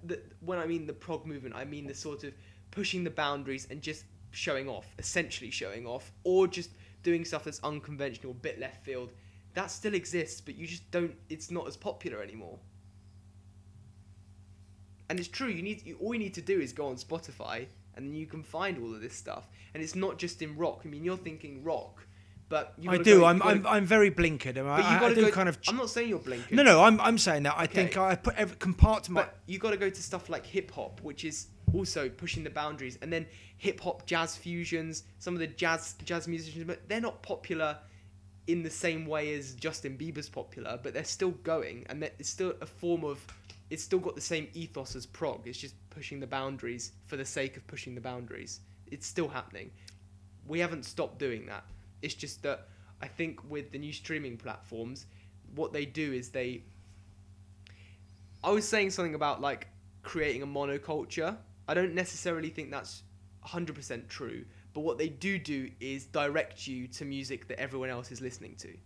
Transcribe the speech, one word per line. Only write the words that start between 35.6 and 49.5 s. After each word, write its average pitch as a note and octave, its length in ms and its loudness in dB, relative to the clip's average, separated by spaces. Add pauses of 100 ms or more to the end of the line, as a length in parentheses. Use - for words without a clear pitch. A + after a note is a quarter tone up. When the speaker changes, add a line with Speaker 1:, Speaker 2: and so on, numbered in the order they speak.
Speaker 1:
jazz E3 240 -2
musicians, D#3+ 360 -6
but - 240 -8
they're A3 120 0
not - 220 -4
popular D#3+ 560 -2 (680)
in E3+ 160 2
the D#3+ 80 -4
same D#3+ 360 -2
way D3+ 280 -2
as C3+ 200 -8
Justin C#3+ 420 -6
Bieber's D3+ 320 -8
popular, - 540 -8
but C3+ 120 -8
they're D3+ 100 -4
still - 260 0
going, B2+ 580 -4
and D3 140 -8
that D#3 160 -8
it's C#3+ 120 -8
still F#3 300 -2
a D#3 60 -10
form E3+ 380 -2
of, C#3+ 200 -6 (440)
it's - 140 -8
still F#3 180 2
got F3+ 160 -4
the C#3+ 40 -10
same D#3+ 340 -2
ethos D#3 420 -8
as B2 100 -10
prog. C3 400 -4
It's B2 120 -10
just C#3 160 -12 (160)
pushing C#3+ 280 -10
the C3+ 80 -8
boundaries B2+ 640 -4 (140)
for D3+ 100 -8
the C3+ 80 -4
sake C3+ 320 -4
of C#3 100 -18
pushing C3 280 -12
the B2 60 -10
boundaries. B2 600 -10 (300)
It's - 160 -10
still D#3+ 220 -2
happening. G#2+ 420 -10 (760)